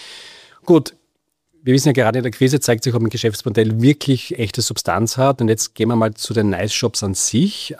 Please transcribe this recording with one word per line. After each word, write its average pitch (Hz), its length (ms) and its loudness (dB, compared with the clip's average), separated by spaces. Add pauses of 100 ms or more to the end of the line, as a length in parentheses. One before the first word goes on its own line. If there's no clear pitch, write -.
(640)
Gut, - 320 2 (640)
wir 127 120 2
wissen 139 160 4
ja, - 20 4
gerade 120 280 2
in 120 40 -4
der 123 80 -4
Krise 131 300 2
zeigt 117 240 0
sich, 123 80 -2
ob 120 80 0
ein 113 80 0
Geschäftsmodell 110 720 -2
wirklich 139 580 0
echte 117 220 -4
Substanz 110 560 -2
hat. 131 240 2
Und 110 80 2
jetzt - 260 -2
gehen 110 140 0
wir 120 80 0
mal 110 160 0
zu - 200 -8
den 107 180 2
Nice 95 220 -4
Shops - 300 -4
an 98 120 -4
sich. - 640 -2